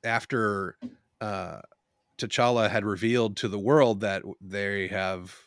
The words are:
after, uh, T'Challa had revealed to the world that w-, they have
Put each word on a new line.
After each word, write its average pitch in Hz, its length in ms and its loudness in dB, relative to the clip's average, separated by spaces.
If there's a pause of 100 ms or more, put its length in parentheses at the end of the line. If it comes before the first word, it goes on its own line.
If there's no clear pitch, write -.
after, 110 720 0 (420)
uh, 95 420 -8 (560)
T'Challa 120 520 2
had 104 160 0
revealed 110 520 0
to - 100 -4
the 101 120 -4
world 117 420 4
that 98 200 -2
w-, - 200 -12
they 98 480 -4
have 95 460 -4 (120)